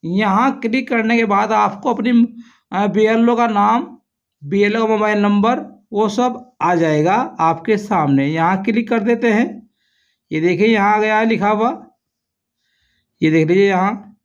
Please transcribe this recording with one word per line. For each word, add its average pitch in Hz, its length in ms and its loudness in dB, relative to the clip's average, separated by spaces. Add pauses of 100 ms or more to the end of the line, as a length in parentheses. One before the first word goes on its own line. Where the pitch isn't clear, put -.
यहाँ 214 560 0
क्लिक 254 300 -4
करने 233 280 0
के 226 80 2
बाद 208 260 0
आपको 208 420 0
अपनी, 233 180 -2 (600)
अ, 196 160 0
बीएलओ 226 480 2
का 233 120 0
नाम, 220 500 0 (460)
बीएलओ 208 440 0
का 220 60 2
मोबाइल 214 280 0
नंबर, 208 380 2 (340)
वो 208 160 0
सब 240 420 -4 (100)
आ 175 140 2
जाएगा 160 400 2 (240)
आपके 165 380 0
सामने। 147 500 0
यहाँ 165 360 0
क्लिक 226 260 -2
कर 226 100 0
देते 233 320 0
हैं, - 380 -2 (600)
ये 156 100 -2
देखिए 180 260 2
यहाँ 208 280 2
आ 214 40 0
गया 214 180 0
है 220 80 0
लिखा 208 240 0
हुआ, 214 200 0 (1500)
ये 160 100 0
देख 156 160 2
लीजिए 196 220 2
यहाँ 190 380 -2 (180)